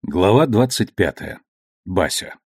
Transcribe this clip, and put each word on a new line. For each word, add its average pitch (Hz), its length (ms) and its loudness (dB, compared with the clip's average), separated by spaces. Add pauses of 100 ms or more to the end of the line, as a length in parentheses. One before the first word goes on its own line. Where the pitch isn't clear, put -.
(140)
Глава 107 320 4
двадцать 123 480 0
пятая. - 460 -4 (460)
Бася. 90 500 -4 (140)